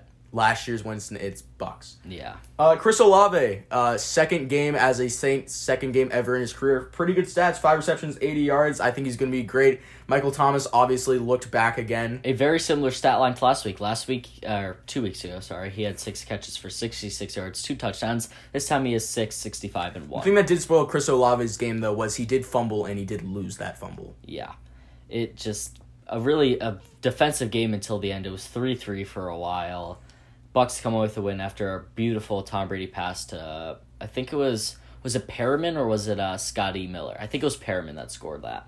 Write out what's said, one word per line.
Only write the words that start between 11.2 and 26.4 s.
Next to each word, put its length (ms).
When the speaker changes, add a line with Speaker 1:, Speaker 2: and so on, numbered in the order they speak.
Speaker 1:
back 260
again. 480
Speaker 2:
A 80
very 260
similar 320
stat 300
line 140
to 100
last 220
week. 120
Last 300
week, 200
uh, 80
or 220
two 160
weeks 200
ago, 180
sorry, 280
he 140
had 180
six 240
catches 320
for 140
sixty-six 680
yards, 260
two 140
touchdowns. 540
This 140
time 200
he 80
has 120
six, 300
sixty-five, 600
and 100
Speaker 1:
The 60
Speaker 2:
one. 120
Speaker 1:
thing 120
that 100
did 160
spoil 240
Chris 240
Olave's 480
game, 220
though, 140
was 220
he 80
did 220
fumble, 400
and 120
he 60
did 180
lose 360
that 200
fumble. 460
Speaker 2:
Yeah. 280
It 280
just, 420
a 100
really, 400